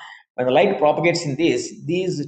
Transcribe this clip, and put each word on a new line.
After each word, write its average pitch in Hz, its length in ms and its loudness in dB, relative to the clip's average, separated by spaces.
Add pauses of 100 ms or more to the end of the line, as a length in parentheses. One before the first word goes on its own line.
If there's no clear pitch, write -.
(340)
When 127 120 -2
the 127 60 2
light 160 260 4
propagates 156 460 2
in 139 120 -4
this, 135 480 -2
these 165 440 -2